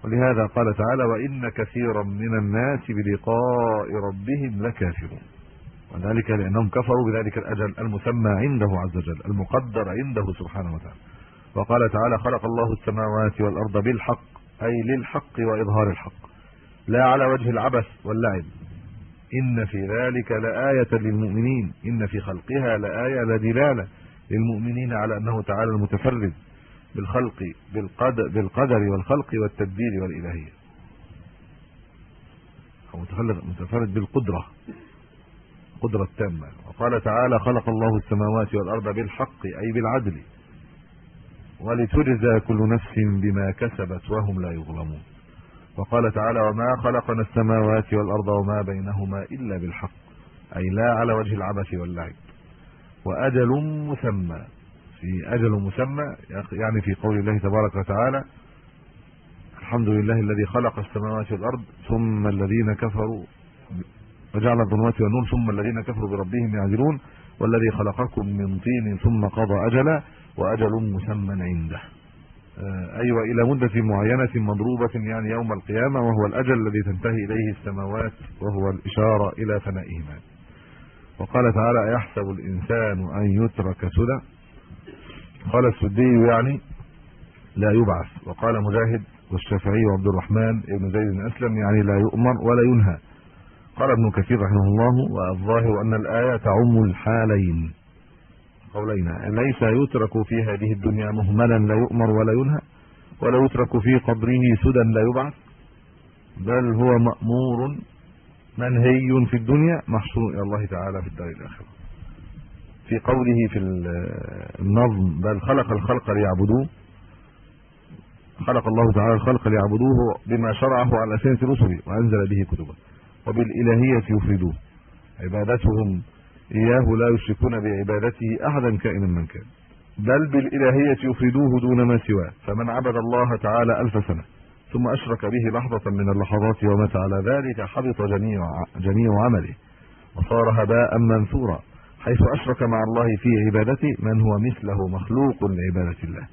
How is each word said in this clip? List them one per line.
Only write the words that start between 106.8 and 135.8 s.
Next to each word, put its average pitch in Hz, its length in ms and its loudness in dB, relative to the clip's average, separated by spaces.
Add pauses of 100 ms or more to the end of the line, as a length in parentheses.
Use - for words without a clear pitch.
مأمور 120 800 0 (800)
منهي 123 680 4
في 120 120 0
الدنيا 147 500 2
محشور 110 460 -2
إلى 98 80 -6
الله 101 240 -4
تعالى 95 360 -6
في 87 60 -10
الدار 85 200 -12
الآخرة". - 380 -16 (1200)
في 113 100 0
قوله 123 500 2
في 104 100 -2
ال-، 87 1000 -6
النظم: 98 600 4
"بل 101 200 0
خلق 127 300 0
الخلق 117 400 -2
ليعبدوه"، 104 560 2 (1800)
خلق 123 200 0
الله 113 280 4
تعالى 107 180 4
الخلق 117 340 2
ليعبدوه 107 500 4 (300)
بما 113 260 0
شرعه 127 360 2 (120)
على 107 140 0
ألسنة 127 360 2
رسله 98 360 2
وأنزل 107 420 2
به 98 220 2
كتبه، 80 220 -6 (540)
وبالإلهية 117 760 4 (140)
يفردوه، 98 360 2 (720)
عبادتهم 104 800 0 (540)
إياه 117 300 4 (140)
لا 120 160 4
يشركون 110 360 0
بعبادته 107 960 -2
أحدا 123 300 0
كائنا 98 300 -2
من 85 180 -2
كان، - 180 -16 (560)
بل 135 320 2
بالإلهية 135 800 2
يفردوه 127 520 2
دون 123 200 4
ما 120 160 4
سواه. 95 340 0 (160)
فمن 117 220 -4
عبد 123 260 -2
الله 120 420 0
تعالى 117 440 2
ألف 113 120 -2 (140)
سنة 82 160 -2 (500)
ثم 123 140 0
أشرك 117 380 -4
به 113 340 0
لحظة 117 320 -4